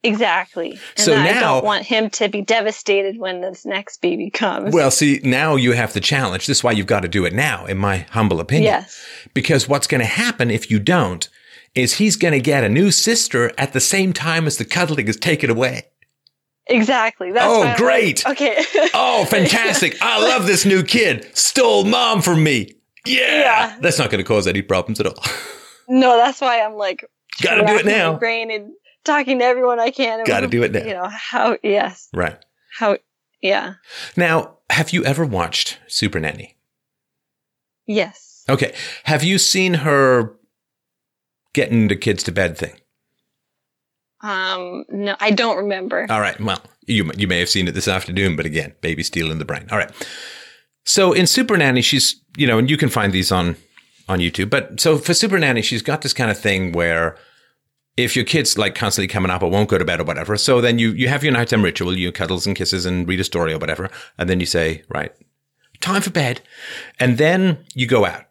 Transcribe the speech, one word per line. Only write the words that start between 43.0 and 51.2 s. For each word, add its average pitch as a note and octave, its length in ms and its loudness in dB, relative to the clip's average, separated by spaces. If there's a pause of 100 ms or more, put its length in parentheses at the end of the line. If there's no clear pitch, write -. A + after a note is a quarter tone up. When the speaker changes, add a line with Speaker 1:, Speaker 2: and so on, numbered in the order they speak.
Speaker 1:
Um, F#3 680 -6
no, G3+ 300 -6
I G#3+ 120 2
don't A3 260 0
remember. F#3 520 -4
Speaker 2:
All G#2+ 120 0
right. G2 180 -2
Well, G#2 220 -4 (240)
you, G2+ 320 0
you G2+ 100 -2
may F2+ 120 0
have F2 100 0
seen F2+ 180 0
it E2 60 -2
this F#2+ 160 -4
afternoon, F#2 480 -2
but D#2+ 80 -4
again, D2+ 340 -6
baby D#2+ 240 -4
stealing D#2+ 360 -4
the D2+ 60 -6
brain. D#2+ 260 -10
All A2 60 -2
right. F2+ 140 -4 (960)
So F#3+ 260 4
in F3+ 160 2